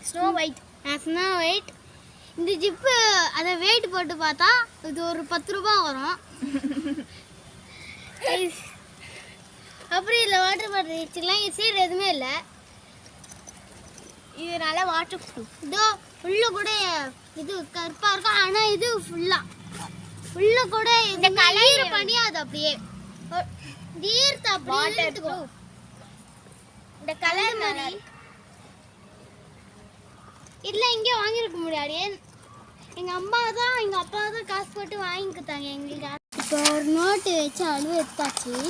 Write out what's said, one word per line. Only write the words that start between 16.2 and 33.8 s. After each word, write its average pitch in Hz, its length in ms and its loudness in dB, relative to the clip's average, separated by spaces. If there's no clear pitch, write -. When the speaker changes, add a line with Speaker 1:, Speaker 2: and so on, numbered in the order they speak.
Speaker 2:
உள்ள 415 260 2
கூட 403 220 -2
இது 320 360 -8
கருப்பா 349 400 4
இருக்கும், 403 320 4
ஆனா 403 200 4
இது 427 360 2
ஃபுல்லா 339 400 0
உள்ள 440 360 6
கூட 453 320 4
Speaker 1:
இந்த 381 260 4
Speaker 2:
எதுவுமே 381 140 4
Speaker 1:
கலர் 415 300 8
Speaker 2:
ஈரம் 523 240 2
பண்ணியாது. 403 460 0
அப்படியே 302 300 -2
இது 349 120 -4
ஈரத்தை 494 440 2
அப்படியே 269 280 -2
Speaker 1:
வாட்டர் 339 240 0
Speaker 2:
இழுத்துக்கும். 320 360 -6
Speaker 1:
ப்ரூஃப். 269 140 -14
இந்த 311 260 -6
color 392 260 0
Speaker 2:
அந்த 440 60 -6
மாதிரி. 415 160 -2
Speaker 1:
நல்லா 277 140 -6
இருக்கு. 392 280 -14
Speaker 2:
இதுல 453 280 2
இங்கே 453 240 2
வாங்கியிருக்க 415 420 -2
முடியாது. 302 300 -4
ஏன், 370 280 -4
எங்க 359 180 -6
அம்மா 440 460 0
தான், 494 260 2